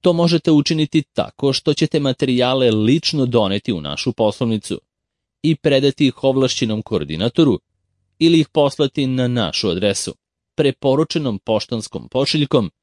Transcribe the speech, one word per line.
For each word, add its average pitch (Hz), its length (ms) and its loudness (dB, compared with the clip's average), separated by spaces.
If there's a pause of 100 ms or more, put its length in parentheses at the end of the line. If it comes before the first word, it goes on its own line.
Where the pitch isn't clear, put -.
To 180 120 2
možete 170 380 2
učiniti 156 500 2
tako - 520 -4
što 147 200 -2
ćete 156 260 -2
materijale 127 720 0
lično 131 540 2
doneti 107 480 0
u 82 80 -4
našu 73 320 -6
poslovnicu 110 680 -2 (640)
i 156 140 2
predati 139 520 2
ih - 160 -2
ovlašćenom 131 580 0
koordinatoru 98 760 0 (600)
ili 165 200 4
ih 151 100 -2
poslati 143 580 0
na 127 200 -2
našu 113 420 -2
adresu, 95 460 -2 (400)
preporučenom 139 840 -2
poštanskom 107 720 -6
pošiljkom 135 600 -2 (120)